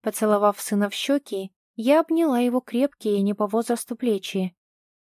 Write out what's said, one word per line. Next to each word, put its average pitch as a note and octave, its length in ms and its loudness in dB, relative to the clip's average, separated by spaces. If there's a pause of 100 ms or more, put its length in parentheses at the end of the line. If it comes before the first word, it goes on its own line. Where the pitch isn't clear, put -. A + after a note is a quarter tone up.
Поцеловав G#3 600 0
сына G#3 280 0
в - 40 -10
щёки, G#3 580 -4 (240)
я C4+ 240 4
обняла D#4+ 400 2
его B3 220 0
крепкие A3+ 600 -2
не G3+ 120 0
по G#3 140 -2
возрасту A3+ 500 -4
плечи. F#3+ 580 -4 (500)